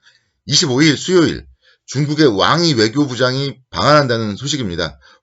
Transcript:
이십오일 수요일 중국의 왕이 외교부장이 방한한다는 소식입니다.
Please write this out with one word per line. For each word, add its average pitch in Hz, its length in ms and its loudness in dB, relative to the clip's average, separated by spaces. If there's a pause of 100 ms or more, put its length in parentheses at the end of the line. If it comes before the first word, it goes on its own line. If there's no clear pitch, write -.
(460)
이십오일 143 500 2
수요일 143 500 0 (400)
중국의 143 520 0
왕이 147 340 2
외교부장이 127 840 -2 (100)
방한한다는 113 680 0
소식입니다. 101 640 -6 (240)